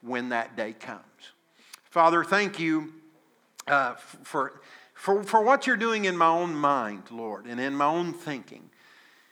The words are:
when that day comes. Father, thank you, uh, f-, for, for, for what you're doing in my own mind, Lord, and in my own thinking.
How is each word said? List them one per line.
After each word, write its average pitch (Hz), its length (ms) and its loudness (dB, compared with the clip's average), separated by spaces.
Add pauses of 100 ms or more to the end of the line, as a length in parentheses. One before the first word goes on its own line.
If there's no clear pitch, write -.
when 123 300 -6
that 117 260 -4
day 110 180 -6
comes. - 580 -18 (520)
Father, 170 380 4
thank 190 360 0
you, 156 360 -2 (720)
uh, 135 300 0
f-, - 260 -20
for, 135 380 -6 (320)
for, 196 300 0
for 214 200 4
what 262 240 4
you're 254 100 2
doing 214 280 0
in 185 120 0
my 170 120 6
own 170 260 2
mind, 131 560 -2
Lord, 113 360 -10
and 120 120 -10
in 135 160 -4
my 143 120 2
own 170 260 0
thinking. - 580 -12 (600)